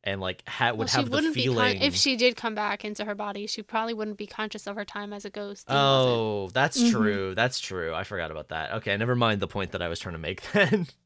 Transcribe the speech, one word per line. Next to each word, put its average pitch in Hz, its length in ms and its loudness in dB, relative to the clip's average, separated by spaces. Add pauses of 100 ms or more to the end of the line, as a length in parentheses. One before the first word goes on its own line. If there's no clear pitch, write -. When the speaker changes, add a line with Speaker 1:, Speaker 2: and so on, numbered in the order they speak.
Speaker 1:
And, 98 140 -2
like, 92 260 -6
ha-, 120 220 2
would 113 80 -2
Speaker 2:
Well, 113 100 0
she 135 100 2
Speaker 1:
have 120 120 2
the 262 60 -2
Speaker 2:
wouldn't 311 180 2
be 247 120 0
con-, 247 100 4
Speaker 1:
feeling 226 260 2
Speaker 2:
if 285 140 2
she 262 200 2
did 240 200 4
come 220 180 -4
back 208 320 -4
into 208 200 -6
her 208 100 -4
body, 202 320 -6
she 214 160 -8
probably 226 320 -2
wouldn't 214 220 -6
be 208 100 -8
conscious 214 400 -8
of 202 80 -8
her 208 100 -6
time 208 280 -10
as 208 120 -12
a 196 60 -10
ghost. 202 360 -10
Dean 135 80 0
wasn't. 135 400 6
Speaker 1:
Oh, 104 380 0
that's 139 260 2
Speaker 3:
Mm-hmm. 233 120 6
Speaker 1:
true. 101 440 2
That's 120 240 2
true. 85 360 -4
I 90 80 -2
forgot 87 260 -4
about 78 200 -10
that. 78 240 -6
Okay, 107 240 0
never 120 180 2
mind 110 240 4
the 95 80 0
point 95 240 -4
that 90 100 -4
I 87 60 -2
was 85 120 -4
trying 90 140 -8
to 80 60 -8
make 82 300 -6
<laughs> - 40 -10
then. 190 320 4 (200)